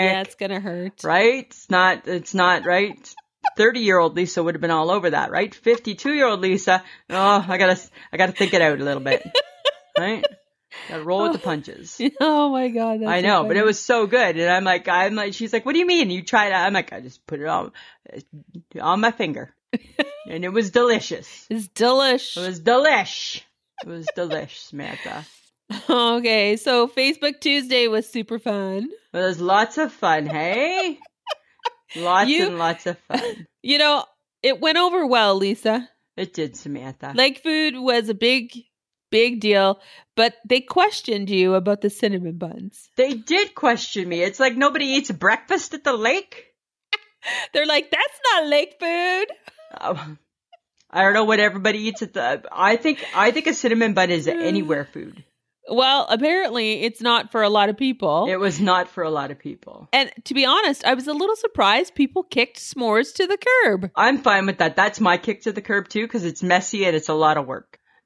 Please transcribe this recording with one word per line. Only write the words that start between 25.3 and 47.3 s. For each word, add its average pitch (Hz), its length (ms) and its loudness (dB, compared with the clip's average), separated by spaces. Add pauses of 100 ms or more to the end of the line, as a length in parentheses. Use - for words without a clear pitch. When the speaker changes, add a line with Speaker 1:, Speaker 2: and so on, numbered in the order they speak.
Speaker 1:
<laughs> - 40 -20 (560)
Okay, 233 640 2
so 240 300 2
Facebook 285 540 -2
Tuesday 254 480 2
was 220 200 -2
super 226 300 -6
fun. 202 500 -6 (240)
Speaker 2:
It - 60 -14
was 180 220 -2
lots 202 380 2
of 302 140 -2
fun, 156 340 0
hey? 277 720 -2 (500)
Speaker 1:
<laughs> - 480 -12
Speaker 2:
Lots 180 340 2
Speaker 1:
You - 180 2
Speaker 2:
and 175 100 -6
lots 165 280 -4
of 175 120 -6 (100)
fun. 427 460 -6
Speaker 1:
<laughs> - 80 -20
You 285 160 0
know, 294 260 2 (380)
it 254 180 0
went 311 180 2
over 349 280 2
well, 226 300 4
Lisa. 220 520 -2 (280)
Speaker 2:
It 180 180 -8
did, 147 220 -6
Samantha. 135 600 -12
Speaker 1:
Lake 262 220 2
food 311 400 -2
was 240 300 0
a 226 60 -2
big, 240 380 0 (580)
big 233 300 2
deal, 196 400 2 (360)
but 233 180 4 (120)
they 247 140 4
questioned 247 720 -2
you 185 240 4
about 202 260 0
the 208 100 0
cinnamon 180 480 -4
buns. 175 580 -14
Speaker 2:
They 508 180 2
did 320 400 -2
question 220 540 -2
me. 170 140 -2
It's 190 180 -2
like 262 160 2
nobody 285 300 2
eats 269 240 0
breakfast 220 640 0
at 294 100 -14
the 269 100 0
lake. 247 520 -4 (540)
Speaker 1:
<laughs> - 520 -12